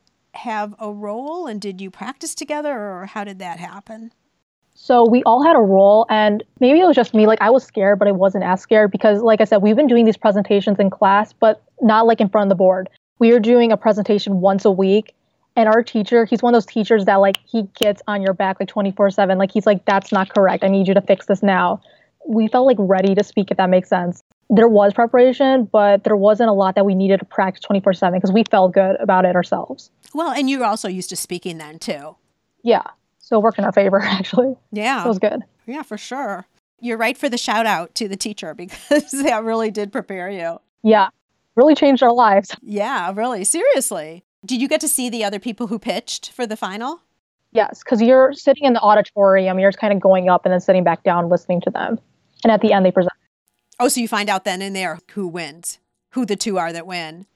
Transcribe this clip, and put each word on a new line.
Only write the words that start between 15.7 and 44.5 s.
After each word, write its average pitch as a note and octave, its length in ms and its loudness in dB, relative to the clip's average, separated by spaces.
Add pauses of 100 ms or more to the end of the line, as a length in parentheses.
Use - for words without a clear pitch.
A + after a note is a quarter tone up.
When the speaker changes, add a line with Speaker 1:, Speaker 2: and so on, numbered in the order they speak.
Speaker 2:
teacher, A#3 420 0
he's G#3 180 -2
one A#3+ 120 2
of - 20 4
those A3+ 160 0
teachers G#3+ 340 0
that, G3+ 100 2
like, G3 280 2
he A3+ 200 -4 (160)
gets G#3 260 -2
on G3+ 160 -4
your F#3+ 100 0
back, F#3+ 280 -4
like, F#3+ 80 -6
twenty-four G3 420 -2
seven. F#3+ 260 0
Like, F#3+ 140 0
he's G#3 160 -2
like, G#3 180 2
"That's G3 280 -2
not F#3+ 200 -2
correct. F#3+ 300 2
I F#3+ 60 0
need G3 180 0
you F#3+ 80 0
to F#3+ 80 2
fix F#3+ 240 -2
this F#3+ 160 -2
now." F#3 380 0 (460)
We A3 200 0
felt, B3 200 2
like, B3 120 4
ready F#3+ 380 0
to G3+ 80 0
speak, - 260 -4
if G3 60 -4
that F#3+ 120 0
makes F#3 200 0
sense. F3 340 -4 (260)
There A3+ 200 4
was G3+ 260 4
preparation, B3+ 680 2
but G3+ 400 2
there G#3 120 2
wasn't G#3+ 320 2
a G#3+ 60 2
lot F#3+ 220 0
that G3+ 100 2
we G3 80 0
needed F#3+ 240 2
to - 80 -10
practice - 380 -6
twenty-four G3 280 0
seven F3+ 280 -2
'cause F#3+ 120 -2
we A3+ 120 2
felt F#3 280 2
good F#3+ 260 0
about F#3+ 280 0
it F3+ 100 0
ourselves. F3+ 540 -6 (240)
Speaker 1:
Well, D#4+ 180 -4
and C4+ 160 -2
you're C4+ 160 -2
also G#3+ 240 -4
used F#3 220 -10
to F3+ 60 -12
speaking F3 420 -10
then, D#3 200 -20
too. D3+ 380 -12 (460)
Speaker 2:
Yeah. A#3 200 2 (360)
So - 200 -2
it G3+ 60 2
worked A3 140 0
in G3 60 -4
our F#3+ 60 -2
favor, G3 300 0
<laughs> - 20 -6
actually. G3 540 -4 (160)
Speaker 1:
Yeah. A3 300 -4
Speaker 2:
So - 20 -8
it B3 40 -2
was G3+ 120 -2
good. G#3 220 -4 (240)
Speaker 1:
Yeah, C#4 160 -12
for G#3+ 140 -16
sure. A3 500 -12 (340)
You're A#3 160 -8
right A#3 200 -4
for D4 120 -6
the A#3 100 -6
shout A3+ 260 -4
out F3 320 -4
to G#3+ 120 -6
the F#3+ 80 -10
teacher F#3+ 380 -12
<laughs> - 20 -18
because C#4+ 560 -4
that A3 320 -4
really A3+ 260 -4
did G3+ 220 -10
prepare F#3+ 380 -10
you. E3+ 280 -10 (240)
Speaker 2:
Yeah. G#3+ 280 2 (440)
Really C#4+ 220 6
changed C#4 260 2
our A#3 100 4
lives. G#3 380 2 (100)
Speaker 1:
Yeah, G#3 540 -6
really. A3 300 -6
Seriously. A#3 800 -4 (200)
Did A#3 160 -6